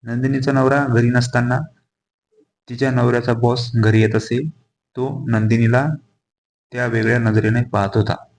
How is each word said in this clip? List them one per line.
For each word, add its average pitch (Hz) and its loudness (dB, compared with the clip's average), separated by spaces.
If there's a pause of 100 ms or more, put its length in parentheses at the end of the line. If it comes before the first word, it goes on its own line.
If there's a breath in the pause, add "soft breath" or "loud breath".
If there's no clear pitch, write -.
नंदिनीचा 131 -2
नवरा 135 2
घरी 120 2
नसताना 123 0 (1080)
तिच्या 131 -2
नवऱ्याचा 120 2
बॉस 120 0
घरी 110 4
येत 110 2
असे. 117 -2 (560)
तो 127 -4 (180)
नंदिनीला 113 2 (840)
त्या 123 -4
वेगळ्या 113 0
नजरेने 110 0
पाहत 101 -2
होता. 101 0 (240)